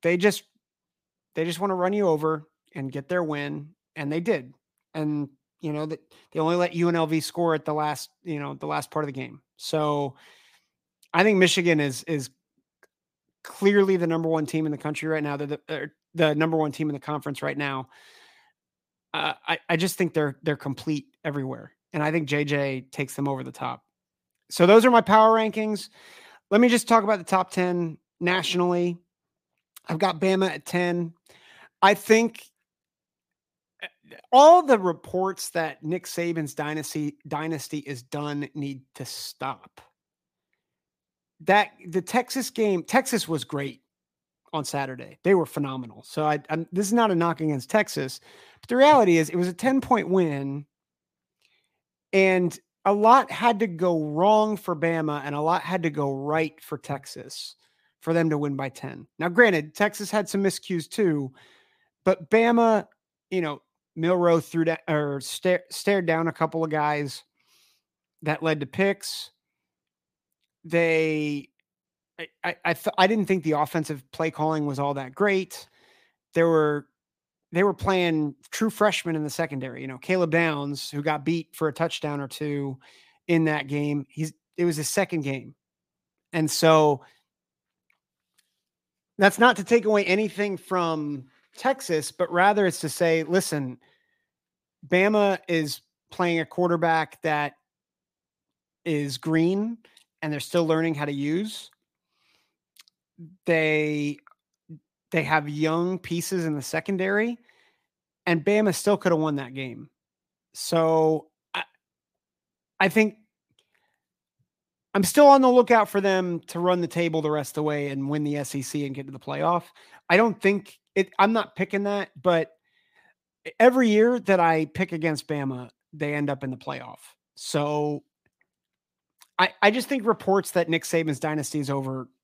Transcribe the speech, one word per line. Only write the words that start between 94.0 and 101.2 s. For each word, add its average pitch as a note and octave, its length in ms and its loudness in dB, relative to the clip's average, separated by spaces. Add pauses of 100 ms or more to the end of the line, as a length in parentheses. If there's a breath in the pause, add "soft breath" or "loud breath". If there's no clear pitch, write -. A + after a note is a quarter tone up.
Bama G3 600 2
is D#3 340 -2 (300)
playing E3+ 280 -2
a D#3 60 -4
quarterback E3+ 800 -2
that D3 300 -2 (1300)
is C#3+ 320 -4
green F#3 600 0 (440 soft breath)
and D#3 100 -6
they're D3 80 -6
still E3+ 280 -2
learning D#3+ 280 0
how D3 100 -6
to D3 60 -6
use." D#3 600 -6 (1700)